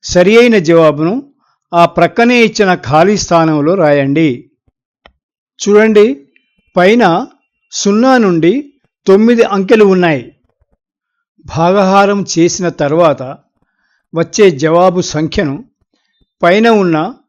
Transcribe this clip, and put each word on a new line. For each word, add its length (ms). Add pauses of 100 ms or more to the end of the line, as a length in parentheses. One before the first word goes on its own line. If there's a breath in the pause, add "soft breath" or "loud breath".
(140)
సరియైన 440 (120)
జవాబును 440 (680)
ఆ 20 (140)
ప్రక్కనే 400 (100)
ఇచ్చిన 240 (160)
ఖాళీ 360
స్థానంలో 500 (100)
రాయండి. 460 (1300)
చూడండి, 420 (720)
పైన 260 (800)
సున్నా 320 (120)
నుండి 280 (560)
తొమ్మిది 360 (120)
అంకెలు 360
ఉన్నాయి. 300 (1300)
భాగహారం 640 (160)
చేసిన 320 (160)
తర్వాత 380 (1000)
వచ్చే 260 (160)
జవాబు 380 (140)
సంఖ్యను 420 (840)
పైన 240 (160)
ఉన్న 140 (320)